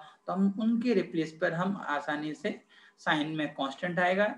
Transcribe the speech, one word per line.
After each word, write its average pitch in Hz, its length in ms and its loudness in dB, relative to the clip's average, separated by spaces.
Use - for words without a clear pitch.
तो 175 60 -4
हम 196 280 4
उनके 233 340 2
रिप्लेस 170 460 0
पर 175 120 2
हम 190 240 0
आसानी 147 460 -4
से, - 260 -6
साइन 156 380 0
में 147 180 0
कांस्टेंट 165 440 -2
आएगा, 196 400 2